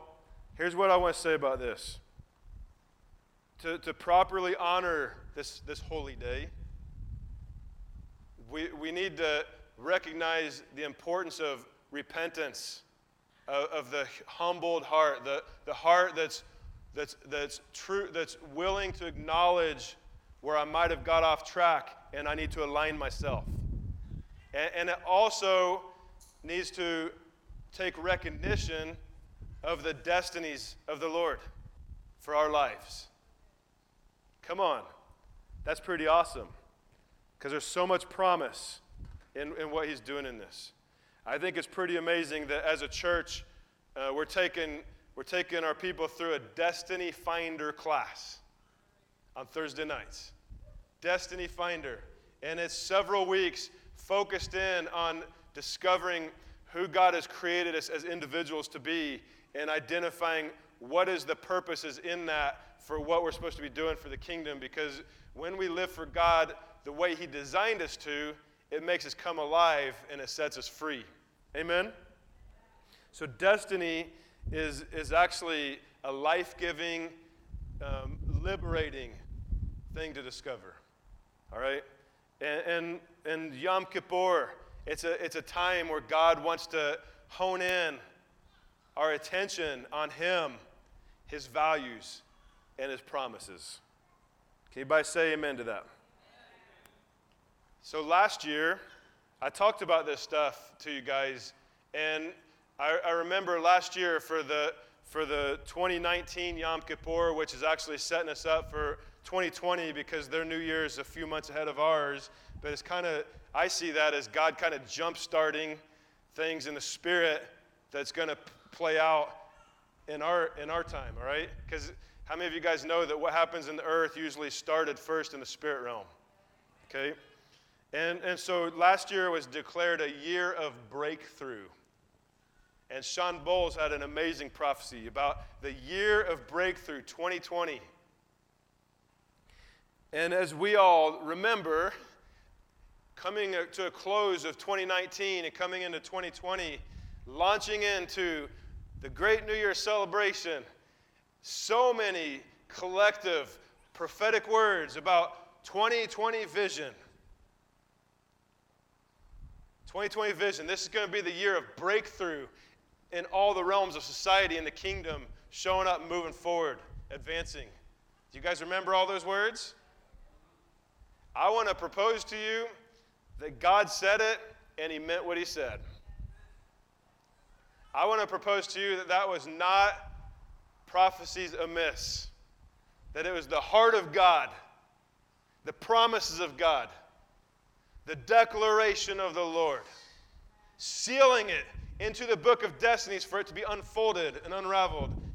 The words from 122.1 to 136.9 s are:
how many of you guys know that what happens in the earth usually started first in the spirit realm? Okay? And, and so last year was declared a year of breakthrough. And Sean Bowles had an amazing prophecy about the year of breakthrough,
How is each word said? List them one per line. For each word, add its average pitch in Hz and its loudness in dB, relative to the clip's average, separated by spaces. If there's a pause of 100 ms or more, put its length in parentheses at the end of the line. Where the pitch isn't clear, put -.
how 156 -6
many 175 -4
of 160 -4
you 170 -6
guys 160 2
know 170 2
that 151 -2
what 156 0
happens 165 2
in 151 -8
the 160 -8
earth 160 0
usually 151 -6
started 151 0
first 160 -4
in 139 -12
the 123 -12
spirit 143 -6
realm? 117 -8 (800)
Okay? 143 -4 (800)
And, 170 -2
and 180 -2
so 175 0
last 185 6
year 185 2
was 160 -2
declared 165 -2
a 147 0
year 175 -2
of 156 -4 (160)
breakthrough. 135 -8 (1200)
And 131 -8
Sean 175 -2
Bowles 175 4
had 151 0
an 143 -4
amazing 147 -2
prophecy 131 -4
about 139 -2 (180)
the 139 -8
year 190 2
of 160 -4
breakthrough, 165 -4